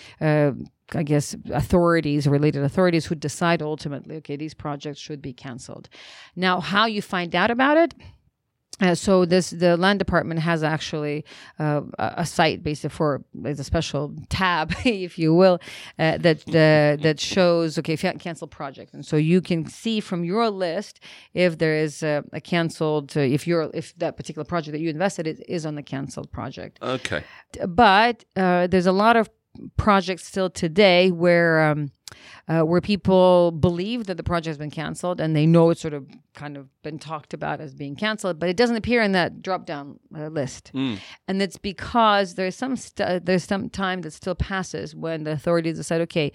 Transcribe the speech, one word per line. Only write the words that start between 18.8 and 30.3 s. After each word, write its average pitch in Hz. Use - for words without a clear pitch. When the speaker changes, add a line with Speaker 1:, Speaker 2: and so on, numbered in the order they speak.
Speaker 1:
And 147
so -
you 156
can 165
see 214
from 175
your 220
list 190
if 175
there 156
is 156
a, 151
a 160
canceled, 156
uh, 151
if 139
you're, 170
if -
that 165
particular 151
project 151
that 151
you 165
invested 170
in 156
is 160
on 151
the 147
canceled -
project. 107
Speaker 2:
Okay. 120
Speaker 1:
But, 214
uh, 180
there's 180
a 190
lot 214
of 226
projects 190
still 190